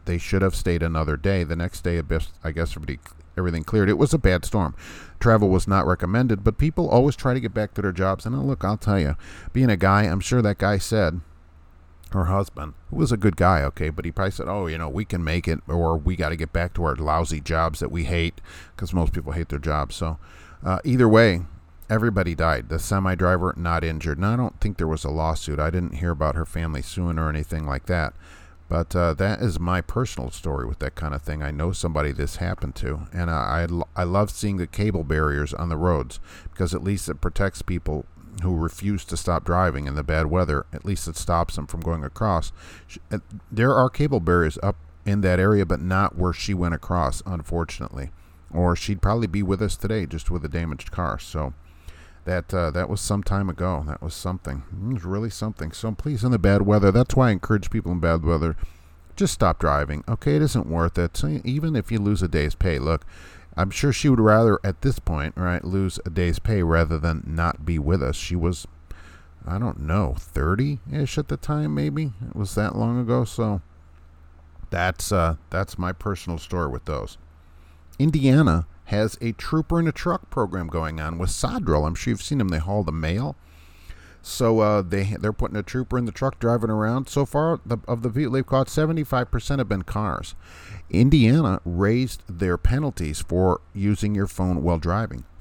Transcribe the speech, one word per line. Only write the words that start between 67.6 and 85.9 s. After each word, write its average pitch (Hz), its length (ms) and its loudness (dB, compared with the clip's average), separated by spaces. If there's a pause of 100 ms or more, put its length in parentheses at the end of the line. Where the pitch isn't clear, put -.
be 82 140 0
with 76 240 2
us. 67 140 0
She - 180 -6
was, 87 320 -2 (800)
I 92 120 -4
don't 113 200 -4
know, 78 400 0
thirty-ish 131 1000 -2
at 151 100 -2
the 143 80 -4
time, 151 360 -2
maybe. 143 420 -2 (140)
It - 60 -12
was 98 220 -6
that 104 180 0
long 117 240 0
ago, 123 260 0
so 107 380 -2 (1080)
that's, 90 420 -2
uh, 82 240 4 (140)
that's 95 280 -4
my 90 140 -2
personal 90 460 -6
story 85 300 -4
with 62 180 -8
those. 67 300 -6 (800)
Indiana 135 720 4 (200)
has 107 340 0
a 117 100 -2
trooper 160 480 -2
in 165 80 2
a 151 60 2
truck - 380 -4
program 92 360 -2
going 80 320 -4
on 80 180 -4
with 87 140 -2
Sodrel. 78 560 0
I'm 87 80 -2
sure - 160 -4
you've 107 120 -4
seen 143 160 -2
them. 101 100 2
They 80 100 0
haul 98 240 0
the 78 80 -4
mail. 87 460 -2 (920)
So, 113 340 2
uh, 104 200 4
they, 98 400 -2
they're 101 140 -2
putting - 240 -2
a 101 40 -2
trooper 127 360 -4